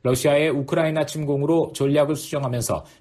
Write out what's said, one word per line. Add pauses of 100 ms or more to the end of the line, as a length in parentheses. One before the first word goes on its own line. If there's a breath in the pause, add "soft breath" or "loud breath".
러시아의
우크라이나
침공으로
전략을
수정하면서 (160 loud breath)